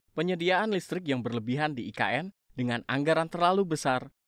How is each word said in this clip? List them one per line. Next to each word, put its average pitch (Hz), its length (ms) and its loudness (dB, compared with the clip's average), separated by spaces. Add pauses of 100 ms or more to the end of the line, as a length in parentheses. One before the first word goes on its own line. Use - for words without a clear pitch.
(140)
penyediaan 180 560 2
listrik 185 320 -2
yang 139 160 0
berlebihan 120 560 -2
di 110 160 -6
I - 20 -10
K 107 220 0
N 175 160 -4 (200)
dengan 123 400 -2
anggaran 156 400 2
terlalu 175 320 4
besar 139 480 0 (180)